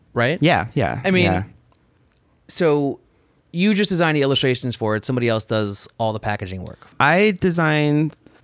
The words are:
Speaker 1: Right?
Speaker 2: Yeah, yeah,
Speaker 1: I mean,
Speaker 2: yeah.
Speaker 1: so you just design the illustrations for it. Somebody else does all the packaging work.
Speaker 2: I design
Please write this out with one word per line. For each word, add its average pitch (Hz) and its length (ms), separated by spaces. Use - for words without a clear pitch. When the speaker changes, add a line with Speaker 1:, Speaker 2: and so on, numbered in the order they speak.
Speaker 1:
Right? 123 260
Speaker 2:
Yeah, 117 340
yeah, 104 300
Speaker 1:
I 190 60
mean, 185 140
Speaker 2:
yeah. 92 180
Speaker 1:
so 147 520
you 196 220
just 196 140
design 165 260
the 143 80
illustrations 131 540
for 107 200
it. 104 80
Somebody 123 240
else 110 160
does 104 440
all 110 140
the 107 80
packaging 95 440
work. - 220
Speaker 2:
I 180 400
design 151 720